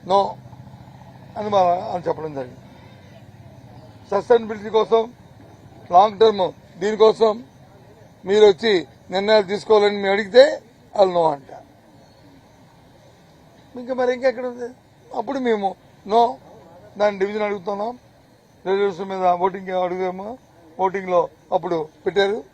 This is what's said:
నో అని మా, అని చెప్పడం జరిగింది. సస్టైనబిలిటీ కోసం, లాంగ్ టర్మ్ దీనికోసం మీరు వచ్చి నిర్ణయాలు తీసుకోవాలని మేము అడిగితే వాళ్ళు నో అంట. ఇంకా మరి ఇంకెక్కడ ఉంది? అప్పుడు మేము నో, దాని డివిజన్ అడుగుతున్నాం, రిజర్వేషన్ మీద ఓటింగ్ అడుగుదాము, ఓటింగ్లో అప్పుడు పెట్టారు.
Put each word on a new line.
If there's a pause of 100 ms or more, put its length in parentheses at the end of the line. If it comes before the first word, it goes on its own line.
(120)
నో (1160)
అని
మా, (320)
అని
చెప్పడం
జరిగింది. (1500)
సస్టైనబిలిటీ
కోసం, (920)
లాంగ్
టర్మ్ (360)
దీనికోసం (960)
మీరు
వచ్చి (400)
నిర్ణయాలు
తీసుకోవాలని
మేము
అడిగితే (520)
వాళ్ళు
నో (100)
అంట. (2250)
ఇంకా
మరి
ఇంకెక్కడ
ఉంది? (500)
అప్పుడు
మేము (440)
నో, (800)
దాని
డివిజన్
అడుగుతున్నాం, (720)
రిజర్వేషన్
మీద (120)
ఓటింగ్ (140)
అడుగుదాము, (560)
ఓటింగ్లో (340)
అప్పుడు (280)
పెట్టారు. (140)